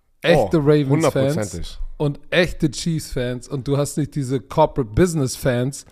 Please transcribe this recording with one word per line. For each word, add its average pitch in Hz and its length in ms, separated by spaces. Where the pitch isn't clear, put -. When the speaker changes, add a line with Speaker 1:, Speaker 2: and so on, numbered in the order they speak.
Speaker 1:
echte 143 360
Speaker 2:
Oh, 151 40
Speaker 1:
Ravens-Fans 143 280
Speaker 2:
hundertprozentig. 135 880
Speaker 1:
und 147 220
echte 160 400
Chiefs-Fans 127 760
und 139 200
du 139 100
hast 143 200
nicht 143 180
diese 135 240
Corporate 147 540
Business-Fans 135 1000